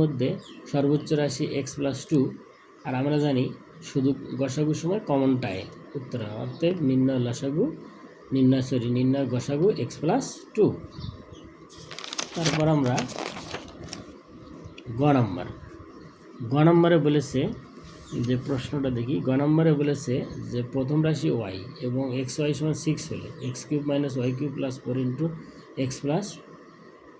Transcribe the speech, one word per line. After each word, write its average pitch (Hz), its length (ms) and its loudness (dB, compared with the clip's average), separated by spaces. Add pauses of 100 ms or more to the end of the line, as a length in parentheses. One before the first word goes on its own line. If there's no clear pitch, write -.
মধ্যে 139 280 2 (420)
সর্বোচ্চ 143 380 2 (120)
রাশি 143 240 0 (160)
এক্স 127 180 -6
প্লাস 139 200 -2 (120)
টু, 151 100 4 (680)
আর 131 140 -4
আমরা 147 240 2
জানি 131 200 2 (460)
শুধু 139 200 2 (300)
গসাগুর 147 420 0
সময় 185 260 -2
কমনটাই 131 500 2 (400)
উত্তর 127 260 -8
হয়, 107 200 -8
অর্থাৎ 165 300 0 (140)
নিম্ন 131 200 6 (180)
লসাগু, 139 380 0 (680)
নিম্ন, 131 180 6 (160)
সরি, 120 200 0 (100)
নিম্ন 131 160 4 (180)
গসাগু 143 360 2 (140)
এক্স - 200 -4
প্লাস 214 220 2 (300)
টু। 208 120 6 (1700)
তারপর 160 320 2 (100)
আমরা 131 200 2 (2000)
গ - 20 2 (160)
নম্বর, 92 280 0 (1040)
গ - 20 2 (140)
নম্বরে 170 280 8 (100)
বলেছে 147 340 2 (880)
যে 127 80 2 (120)
প্রশ্নটা 135 520 -2
দেখি, 120 180 -2 (120)
গ - 20 2 (120)
নম্বরে 156 380 6
বলেছে 143 340 0 (380)
যে 120 80 -2 (120)
প্রথম 135 260 0 (100)
রাশি 160 280 2
ওয়াই 98 200 -4 (300)
এবং 127 180 -2 (160)
এক্স 127 180 -6
ওয়াই 147 200 2
সমান 151 260 0
সিক্স 156 260 0
হলে 98 180 -8 (200)
এক্স 127 180 -8
কিউব 147 240 0
মাইনাস 143 280 0
ওয়াই 123 200 0
কিউব 147 200 -4
প্লাস 135 240 -4
ফোর 127 220 -2
into 135 220 -2 (580)
এক্স 127 200 -4
প্লাস 165 220 0 (920)